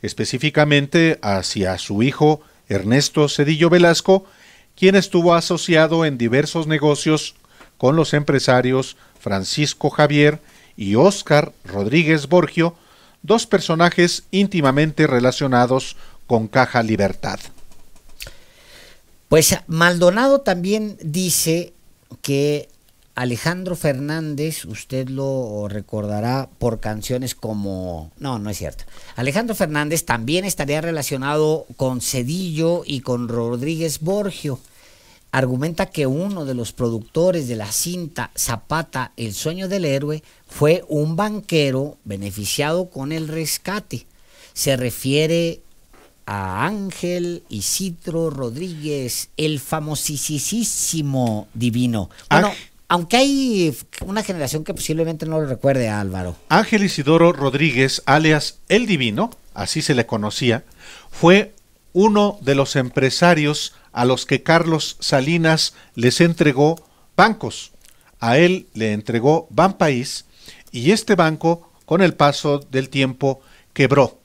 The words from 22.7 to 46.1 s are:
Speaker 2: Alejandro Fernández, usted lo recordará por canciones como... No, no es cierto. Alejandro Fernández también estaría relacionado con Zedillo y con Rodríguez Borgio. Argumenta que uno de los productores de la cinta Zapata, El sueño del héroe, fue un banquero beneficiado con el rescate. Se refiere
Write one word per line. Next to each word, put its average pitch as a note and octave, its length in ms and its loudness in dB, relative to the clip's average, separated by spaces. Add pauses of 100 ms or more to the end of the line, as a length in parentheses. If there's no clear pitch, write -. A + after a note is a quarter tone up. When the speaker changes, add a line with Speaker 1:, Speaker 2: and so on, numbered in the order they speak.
Speaker 2:
Alejandro E3 640 -4
Fernández, D3+ 880 -4
usted C3 440 -10
lo C3 600 -6
recordará G#2 800 -4 (100)
por A2+ 220 -2
canciones A#2+ 540 -6
como... F#2 840 -8
No, C3+ 200 -6
no G#2 100 -8
es G2+ 80 -6
cierto. - 280 -10 (300)
Alejandro F#3+ 400 -2
Fernández D3+ 500 -2
también C#3+ 420 0
estaría D3+ 340 -2
relacionado D3+ 880 -2 (100)
con B2+ 240 -2
Zedillo E3 840 -2
y C#3 140 -6
con A#2+ 280 -4
Rodríguez C3+ 720 -4
Borgio. F3 580 -4 (720)
Argumenta C3+ 540 -2
que D3+ 200 -2
uno E3+ 380 -4
de C3+ 100 -6
los A#2+ 180 -8
productores C3 760 -2
de A#2+ 80 -6
la G#2 160 -8
cinta E3+ 640 -8
Zapata, C#3 840 -6
El A2 180 -8
sueño F3+ 340 -6
del F#3+ 160 -4
héroe, D3 400 -4 (240)
fue D#3+ 400 2
un D3+ 260 -2
banquero D#3 880 -2
beneficiado G#2+ 840 -6
con C#3 220 -8
el D#3+ 160 -8
rescate. D#3+ 800 -8 (480)
Se C3+ 220 0
refiere D3+ 840 -2 (680)